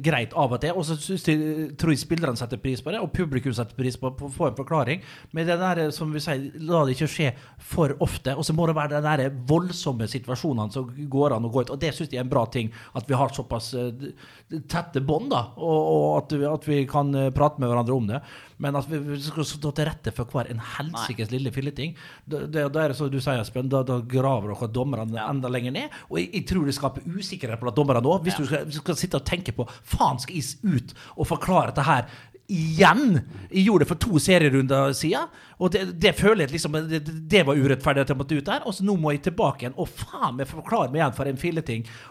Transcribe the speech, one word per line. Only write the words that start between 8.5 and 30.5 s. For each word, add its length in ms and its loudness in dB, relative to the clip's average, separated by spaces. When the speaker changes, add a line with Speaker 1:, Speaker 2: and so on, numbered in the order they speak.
Speaker 1:
må 140 2
det 80 2
være 240 -2
de 20 0
der 280 2
voldsomme 640 0
situasjonene 640 -2
som 140 -6
går 260 4
an 100 0
å 80 -4
gå 80 4
ut, 80 -4
og 100 -8
det 140 -2
synes 180 -6
jeg 80 -4
er 60 -2
en 40 -6
bra 160 4
ting, 260 -4
at 120 -8
vi 60 0
har 160 2
såpass, 440 -8
eh, 180 -4
d-, 760 -12
tette 380 -4
bånd 240 0
da, 180 0
og, 240 0
og 320 2
at 160 -2
vi, 60 0
at 200 -2
vi 200 2
kan, 300 0
eh, 140 2
prate 300 2
med 100 2
hverandre 260 2
om 120 0
det, 140 -2
men 180 -2
at 120 -2
vi, 100 -4
vi 240 -4
skal 220 -4
stå 300 -4
til 120 0
rette 280 -4
for 120 -4
hver 260 -4
en 80 -6
helsikes 720 -6
Speaker 2:
Nei. 60 -2
Speaker 1:
lille 160 -2
filleting, 420 -6
da, 180 -6
det, 260 0
da 120 0
er 60 2
det 80 -4
så 120 -2
du 100 -2
sier, 220 0
Espen, 280 -4
da, 140 4
da 160 0
graver 540 0
dere 180 -4
dommerne 440 -2
Speaker 2:
Ja. 140 -4
Speaker 1:
enda 200 -2
lenger 220 -2
ned, 180 -6
og 80 -4
jeg, 160 -2
jeg 140 -4
tror 180 2
det 100 0
skaper 300 -4
usikkerhet 540 -6
blant 160 -4
dommerne 260 4
nå, 220 4
hvis 140 -2
Speaker 2:
Ja. 40 -2
Speaker 1:
du 40 0
skal, 260 -2
skal 240 -4
sitte 220 -2
og 80 -2
tenke 280 -2
på, 140 -4
«Faen, 360 0
skal 160 -10
jeg 280 -6